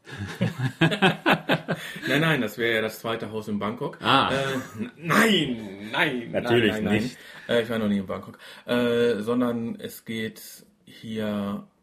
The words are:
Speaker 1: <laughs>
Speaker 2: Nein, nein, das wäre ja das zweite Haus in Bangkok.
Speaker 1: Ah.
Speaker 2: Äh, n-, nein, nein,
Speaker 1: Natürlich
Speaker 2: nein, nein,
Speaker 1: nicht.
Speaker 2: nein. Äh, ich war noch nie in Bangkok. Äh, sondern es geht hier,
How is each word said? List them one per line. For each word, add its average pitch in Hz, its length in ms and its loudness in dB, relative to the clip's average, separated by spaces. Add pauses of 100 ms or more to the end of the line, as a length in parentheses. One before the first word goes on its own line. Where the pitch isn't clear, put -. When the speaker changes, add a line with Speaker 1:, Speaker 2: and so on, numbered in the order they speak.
(400)
Speaker 1:
<laughs> - 400 0
Speaker 2:
Nein, - 1400 2
nein, 156 200 4
das 107 160 -4
wäre 117 180 2
ja 110 60 2
das 107 180 -2
zweite 113 320 -4
Haus 110 160 -6
in 104 120 -2
Bangkok. 107 420 -4
Speaker 1:
Ah. 117 300 4
Speaker 2:
Äh, 135 520 -4
n-, 123 140 -8
nein, 139 960 2
nein, 135 400 -2
Speaker 1:
Natürlich 110 420 4
Speaker 2:
nein, 107 100 -2
nein, 95 100 2 (100)
Speaker 1:
nicht. 123 140 -6 (300)
Speaker 2:
nein. 117 100 2
Äh, 117 60 4
ich 113 60 -6
war 113 100 -2
noch 107 80 0
nie 101 100 2
in 95 80 -2
Bangkok. 101 320 -8 (280)
Äh, 120 560 2
sondern 117 580 0
es - 260 -14
geht 110 600 -8 (200)
hier, 104 800 -4 (180)